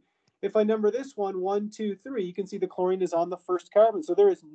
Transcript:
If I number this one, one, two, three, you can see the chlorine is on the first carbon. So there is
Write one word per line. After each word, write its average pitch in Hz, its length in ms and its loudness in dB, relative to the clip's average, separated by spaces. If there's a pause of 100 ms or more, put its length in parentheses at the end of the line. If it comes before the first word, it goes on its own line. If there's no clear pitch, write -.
(460)
If 196 80 -6
I 220 80 4
number 214 280 2
this 262 260 -6
one, 196 240 -6
one, 202 300 -2
two, 208 260 -6
three, 247 280 -6
you 180 80 -8
can 190 140 -6
see 196 120 -10
the 185 100 -2
chlorine 185 340 -2
is 175 100 -2
on 170 180 0
the 180 60 -8
first - 360 -6
carbon. 214 300 4
So 175 120 -4
there 202 160 6
is 175 140 -4 (100)